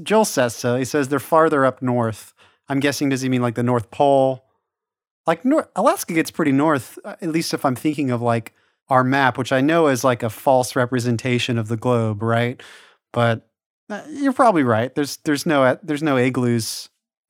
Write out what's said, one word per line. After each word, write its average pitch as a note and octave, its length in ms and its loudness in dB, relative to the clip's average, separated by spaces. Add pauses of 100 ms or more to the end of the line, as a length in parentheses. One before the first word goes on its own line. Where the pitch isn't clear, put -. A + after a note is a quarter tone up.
Joel G#3 240 2
says B2 280 0
so. B2 220 -2
He C3 80 -2
says C#3 240 -2
they're C#3+ 100 -2
farther D#3 460 2
up B2+ 160 0
north. A#2+ 540 -4 (340)
I'm C#3 120 -2
guessing, C#3 280 0
does C3 140 -2
he C3 80 -2
mean, B2+ 100 0
like, A#2+ 140 -2
the B2 80 -4
North A#2+ 280 0
Pole? C3+ 540 2 (840)
Like, E3+ 160 -2
nor-, C#4 320 0
Alaska B3+ 380 0
gets D#3+ 180 0
pretty D3+ 220 0
north, C#3+ 500 0
uh, G#3 200 -16
at E3+ 80 -4
least D#3+ 240 -4
if - 100 -6
I'm C3 100 0
thinking C#3+ 360 -2
of, A#2+ 100 -2
like, A#2 320 -2 (380)
our C3 120 4
map, C3 360 2
which C3 140 -4
I C3 100 2
know D#3+ 240 2
is, C3+ 180 0
like, B2 180 2
a A#2 60 -4
false B2+ 480 0
representation B2 800 -2
of A2+ 120 -4
the A#2+ 100 -4
globe, A2+ 440 -2
right? A#2 400 -2 (480)
But, A#2 380 -2 (400)
uh, G3+ 220 -10
you're C#4 240 -2
probably G#3+ 280 4
right. A#2+ 320 2
There's, C#3+ 300 -4
there's C#3+ 220 -2
no, D3 180 4
uh, B2+ 180 4
there's D3+ 200 -6
no C#3+ 160 0
igloos B2 720 -2 (400)